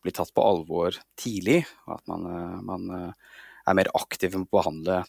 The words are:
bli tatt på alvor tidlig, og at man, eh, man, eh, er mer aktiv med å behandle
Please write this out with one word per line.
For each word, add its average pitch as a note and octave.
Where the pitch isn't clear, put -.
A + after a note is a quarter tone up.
bli F2+
tatt -
på -
alvor E2+
tidlig, A#2
og -
at -
man, E2+
eh, F2
man, F#2
eh, F2+
er F#2+
mer F#2+
aktiv -
med F#2+
å F#2+
behandle F2